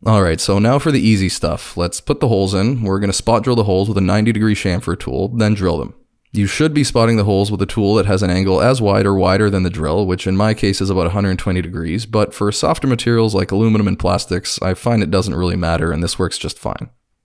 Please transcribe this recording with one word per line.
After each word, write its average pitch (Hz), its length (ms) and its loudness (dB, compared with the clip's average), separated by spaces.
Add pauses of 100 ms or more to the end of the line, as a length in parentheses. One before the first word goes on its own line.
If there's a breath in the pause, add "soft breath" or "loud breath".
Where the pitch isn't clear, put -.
All 107 160 4
right, 95 180 2
so 101 200 0
now 120 180 2
for 151 140 0
the 117 120 2
easy 98 240 2
stuff. - 480 -6
Let's 87 240 -4
put - 200 -4
the 139 80 2
holes 98 260 0
in. 113 280 0
We're 98 180 -2
gonna 101 120 0
spot 113 300 0
drill 123 140 0
the 110 80 2
holes 101 240 2
with 101 100 0
a 98 40 2
ninety 104 280 2
degree 107 240 2
chamfer 90 420 -2
tool, 95 400 -4
then 107 180 2
drill 92 240 0
them. 58 160 -8 (380)
You 101 140 0
should 156 260 0
be 147 120 2
spotting 117 320 2
the 104 80 2
holes 101 260 2
with 101 100 -4
a 98 60 0
tool 104 300 0
that 95 100 2
has 95 160 0
an 92 80 0
angle 92 320 2
as 123 180 2
wide 101 240 2
or 98 120 2
wider 95 340 2
than 95 140 0
the 92 40 0
drill, 85 380 -2
which 90 220 -2
in 95 80 0
my 107 180 2
case 101 260 0
is 95 80 0
about 90 200 0
a - 20 0
hundred 98 300 0
twenty 90 200 -2
degrees, 87 460 -6
but 107 260 0
for 104 200 -2
softer 156 340 -2
materials 117 480 2
like 98 160 -2
aluminum 107 380 2
and 95 100 -2
plastics, 92 640 -4
I 92 120 -2
find 117 280 0
it 80 80 -2
doesn't 92 240 0
really 87 220 -2
matter 82 340 -2
and 80 140 -2
this - 160 -6
works 87 180 -4
just - 180 -10
fine. - 320 -10 (360)